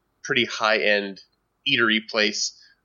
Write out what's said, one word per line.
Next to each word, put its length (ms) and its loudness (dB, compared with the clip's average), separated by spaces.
pretty 220 0
high-end 800 0
eatery 400 2
place. 520 -2